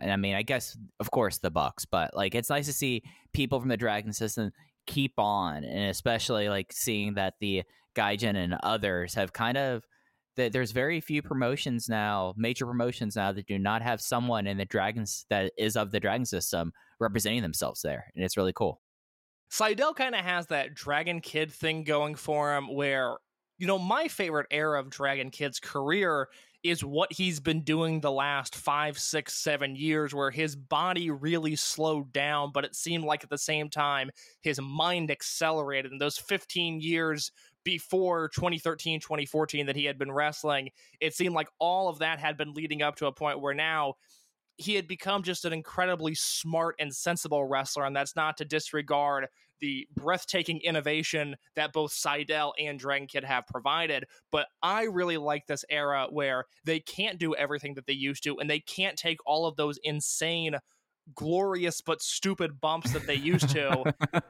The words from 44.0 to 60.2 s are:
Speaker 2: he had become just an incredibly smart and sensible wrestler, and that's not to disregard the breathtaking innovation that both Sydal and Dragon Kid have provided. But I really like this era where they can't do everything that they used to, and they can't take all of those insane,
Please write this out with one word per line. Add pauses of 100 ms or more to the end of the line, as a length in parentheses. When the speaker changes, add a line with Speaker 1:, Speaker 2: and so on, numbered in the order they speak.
Speaker 2:
he
had
become
just
an
incredibly
smart
and
sensible
wrestler,
and
that's
not
to
disregard (300)
the
breathtaking
innovation (200)
that
both
Sydal
and
Dragon
Kid
have
provided. (260)
But (140)
I
really
like
this
era
where (200)
they
can't
do
everything
that
they
used
to,
and
they
can't
take
all
of
those
insane, (580)